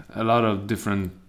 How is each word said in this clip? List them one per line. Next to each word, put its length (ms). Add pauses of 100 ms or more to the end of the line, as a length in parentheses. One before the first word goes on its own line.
(140)
a 100
lot 220
of 200
different 460 (160)